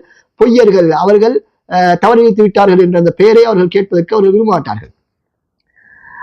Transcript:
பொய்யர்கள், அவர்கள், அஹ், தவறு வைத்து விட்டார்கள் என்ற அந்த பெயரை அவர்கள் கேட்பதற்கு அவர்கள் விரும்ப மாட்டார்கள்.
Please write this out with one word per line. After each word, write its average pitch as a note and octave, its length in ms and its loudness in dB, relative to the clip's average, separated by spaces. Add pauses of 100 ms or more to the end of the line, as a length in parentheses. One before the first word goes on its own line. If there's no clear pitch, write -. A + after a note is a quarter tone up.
(400)
பொய்யர்கள், G#3 520 2
அவர்கள், G#3 440 0 (320)
அஹ், F3+ 280 -2
தவறு A#3 260 0
வைத்து G#3+ 200 2
விட்டார்கள் G3+ 380 0
என்ற F3 180 0
அந்த E3+ 140 0
பெயரை A3 320 2
அவர்கள் F#3+ 240 -2
கேட்பதற்கு G3 480 -4
அவர்கள் G3 180 0
விரும்ப G#3+ 180 0
மாட்டார்கள். A#2+ 400 -8 (1300)